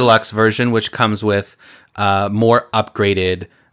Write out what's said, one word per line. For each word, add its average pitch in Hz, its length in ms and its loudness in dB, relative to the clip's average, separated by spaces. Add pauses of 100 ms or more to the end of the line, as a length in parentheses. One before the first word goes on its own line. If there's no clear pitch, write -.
deluxe 113 300 4
version, 110 400 0
which 110 180 -2
comes 107 320 -2
with, 101 340 -2 (380)
uh, 101 380 -2
more 113 420 2
upgraded, 98 720 -2 (260)